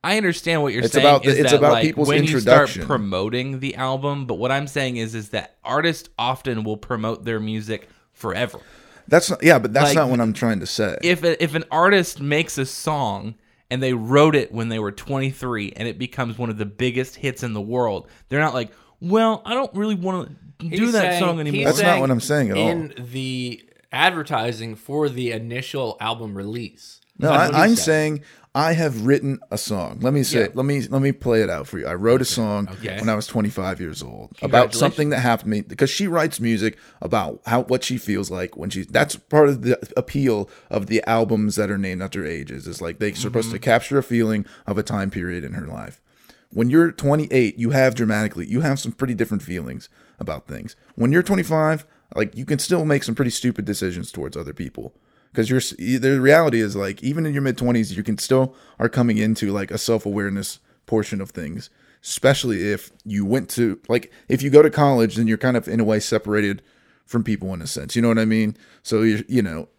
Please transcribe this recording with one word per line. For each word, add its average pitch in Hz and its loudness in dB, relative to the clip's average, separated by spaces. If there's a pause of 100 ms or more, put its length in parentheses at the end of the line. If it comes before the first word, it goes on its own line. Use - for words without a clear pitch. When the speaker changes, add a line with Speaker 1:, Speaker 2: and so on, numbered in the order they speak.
Speaker 1:
I 190 -2
understand 170 0
what 135 0
you're 123 0
Speaker 2:
It's - 0
Speaker 1:
saying 139 4
Speaker 2:
about 143 8
the, 131 4
Speaker 1:
is - 4
Speaker 2:
it's 127 6
Speaker 1:
that, 147 8
Speaker 2:
about 147 6
Speaker 1:
like, 113 4
Speaker 2:
people's 151 2
Speaker 1:
when 147 4
Speaker 2:
introduction. 135 4
Speaker 1:
you 78 -6
start - -8
promoting 120 -2
the 135 -6
album, 135 -4
but 117 -4
what 123 -2
I'm 139 -2
saying 131 -4
is, 113 -6
is 107 -10
that - -8
artists 156 -2 (100)
often 120 -2
will 107 -4
promote 110 -6
their 113 -2
music 107 -6 (240)
forever. 113 -6 (500)
Speaker 2:
That's 170 4
not, - -4
yeah, 151 8
but 110 -2
that's 143 4
Speaker 1:
Like, 147 4
Speaker 2:
not 143 4
what 120 2
I'm 110 2
trying 107 0
to 87 -8
say. 101 -2
Speaker 1:
If 170 2
a, 170 2
if 147 -2
an 160 -2
artist 175 4
makes 147 0
a 131 0
song 113 -4 (340)
and 127 -2
they 131 0
wrote 135 4
it - 0
when 113 -4
they 110 -4
were 101 -4
twenty-three 131 -6
and 117 -6
it 80 -10
becomes 120 -8
one 117 -4
of 107 -6
the 107 -4
biggest 123 -4
hits 127 -6
in 120 -6
the 104 -6
world, 110 -2 (220)
they're 139 -2
not 151 0
like, 120 -4 (300)
"Well, 220 2
I 233 -4
don't 262 -4
really 208 -2
wanna 180 -6 (300)
do 165 -8
Speaker 3:
He's 220 0
Speaker 1:
that 208 4 (120)
Speaker 3:
saying, 175 0
Speaker 1:
song 175 0
anymore." 147 -2
Speaker 3:
he's 139 0
Speaker 2:
That's 151 2
not - 2
Speaker 3:
saying 165 4
Speaker 2:
what 135 2
I'm 117 2
saying 139 2
at 95 0
all. 110 2
Speaker 3:
in 160 -4 (180)
the 127 -6 (300)
advertising 123 -2
for 143 -2
the 123 -4
initial 117 -6
album 113 -6
release. 107 -12 (180)
Speaker 2:
No, 147 0
Speaker 3:
That's 147 6
Speaker 2:
I, 180 4
Speaker 3:
what 147 0
he 156 6 (100)
Speaker 2:
I'm 233 6
Speaker 3:
said. - -2
Speaker 2:
saying 151 2 (320)
I 160 2
have 139 0
written 135 2 (120)
a 107 -4
song. 98 -6
Let 127 2
me 143 4
say, 117 2
Speaker 1:
Yeah. 101 4
Speaker 2:
let 131 -2
me, 139 0
let 135 -2
me 135 2
play 113 2
it 95 0
out 76 -6
for - -10
you. 57 -8
I 82 -4
wrote 117 4
a - 0
Speaker 3:
Okay. - -2
Speaker 2:
song 104 -2
Speaker 3:
Okay. 101 -10
Speaker 2:
when 110 0
I 110 2
was 107 -4
twenty-five 98 -2
years 76 -8
old 55 -16
about - -20
Speaker 1:
Congratulations. 117 4
Speaker 2:
something 147 2
that 143 0
happened 120 0
to 107 -2
me, 104 -2
because - 0
she 202 -2
writes 160 -2
music 110 -2 (240)
about 85 -4
how, 117 0
what 123 -2
she 127 -4
feels 98 -4
like 92 -8
when 87 -8
she, 92 -8
that's - 0
part 147 4
of 135 -2
the 123 2 (180)
appeal 123 0 (200)
of 98 -4
the 110 0
albums 107 2
that 104 0
are 101 -2
named 92 -4
after 95 -8
ages, 71 -10
is, 78 -12
like, 85 -8
they're 104 -2
supposed 120 -2
Speaker 1:
Mm-hmm. 117 -8
Speaker 2:
to - -8
capture 120 2
a 131 2
feeling 110 0 (220)
of 101 -2
a 107 -4
time 98 -4
period 90 -8
in 67 -10
her 76 -8
life. - -14 (500)
When 120 0
you're 165 6
twenty-eight, 139 0
you 117 0
have 131 4
dramatically, 107 0
you 131 -2
have 139 0
some 117 -6
pretty 123 -4
different - -2
feelings 73 -10 (300)
about - -8
things. - -14 (200)
When 120 2
you're 175 4
twenty-five, 160 0 (300)
like, 107 -2
you 131 -10
can 147 0
still 170 0
make 143 2
some 117 -4
pretty 123 0
stupid 113 -2
decisions 92 -6
towards 69 -10
other 76 -10
people. - -12 (380)
'Cause 113 0
you're 131 4
s-, - -4
the 131 0
reality 135 6
is, 104 -2
like, 98 -6
even 156 -2
in 147 -2
your 139 -2
mid-twenties, 120 0
you 101 -4
can 104 -4
still 131 2 (240)
are 117 2
coming 120 2
into, 107 0
like, 101 -4
a 107 -6
self-awareness 101 -4 (280)
portion 104 0
of 95 -10
things, 87 -10 (320)
especially 107 0
if - -6 (120)
you 104 -2
went 123 0
to, 117 0 (120)
like, 123 -2 (180)
if 131 0
you 139 -2
go 147 10
to - 8
college, 131 4
then 113 2
you're 110 0
kind 123 0
of, 113 -2
in 113 -2
a 113 2
way, 107 2
separated 104 0 (420)
from 117 0
people 95 -4
in 85 -8
a 69 -10
sense. - -8
You 117 2
know 117 4
what 113 4
I 110 2
mean? 110 2 (260)
So, 110 0
you're, 107 4
you 123 2
know 82 -6 (120)